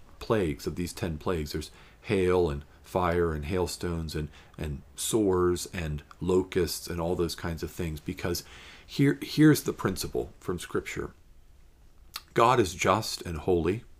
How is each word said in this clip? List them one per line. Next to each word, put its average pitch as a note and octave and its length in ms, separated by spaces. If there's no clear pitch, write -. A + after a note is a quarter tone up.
plagues, F#2+ 480
of D#2+ 80
these F2 180
ten D#2+ 260
plagues. D#2+ 340
There's - 180
hail F2+ 480
and C#2+ 140
fire F2 520
and D2+ 100
hailstones E2+ 720
and, D2+ 120
and D2 240
sores F#2 760
and D#2 300
locusts F#2 680
and F2 120
all E2+ 140
those F2 220
kinds E2 260
of E2 80
things, D#2+ 300
because - 420
here, - 380
here's D3+ 400
the G2+ 100
principle - 680
from F2+ 180
Scripture. - 540
God B2 240
is F2+ 160
just G2 480
and E2+ 160
holy. F2 460